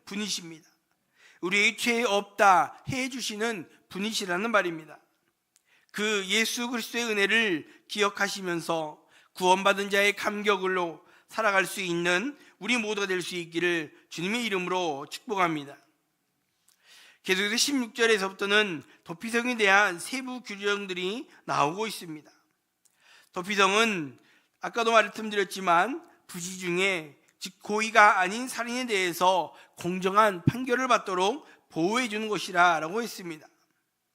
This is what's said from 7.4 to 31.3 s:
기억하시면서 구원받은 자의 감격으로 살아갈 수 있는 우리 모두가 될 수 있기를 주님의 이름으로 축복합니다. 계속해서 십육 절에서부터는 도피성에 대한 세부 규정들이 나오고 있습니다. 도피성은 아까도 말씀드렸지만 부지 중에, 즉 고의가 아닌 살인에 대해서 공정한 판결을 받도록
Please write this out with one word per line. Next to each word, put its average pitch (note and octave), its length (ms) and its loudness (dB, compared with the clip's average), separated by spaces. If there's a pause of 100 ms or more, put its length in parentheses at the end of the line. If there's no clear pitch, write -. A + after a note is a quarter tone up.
기억하시면서 F3+ 1120 -2 (320)
구원받은 G3 560 4
자의 G3+ 260 4
감격으로 F#3 880 -2 (240)
살아갈 G3 380 2
수 F#3 140 -8
있는 F3+ 580 0 (200)
우리 A#3 200 0
모두가 G#3 280 -2
될 F#3 140 -2
수 E3 160 -8
있기를 E3 580 -2 (140)
주님의 G#3 380 -4
이름으로 F3+ 640 -2
축복합니다. D#3+ 680 -2 (1500)
계속해서 G3+ 320 0
십육 B3 380 -2
절에서부터는 G3+ 880 0 (220)
도피성에 A#3 520 -4
대한 G3 420 4
세부 B3+ 440 -10
규정들이 G3+ 840 -6 (160)
나오고 D3+ 420 0
있습니다. D#3+ 440 -12 (1000)
도피성은 G3 880 2 (420)
아까도 A3+ 320 -2
말씀드렸지만 G3+ 1120 2 (200)
부지 F#3 320 -12
중에, F3 600 -2 (200)
즉 - 220 -14
고의가 G#3+ 600 4
아닌 G#3 260 -2
살인에 A#3+ 400 -4
대해서 F#3 680 0 (220)
공정한 F#3+ 680 0
판결을 B3+ 420 0
받도록 G3+ 600 0 (240)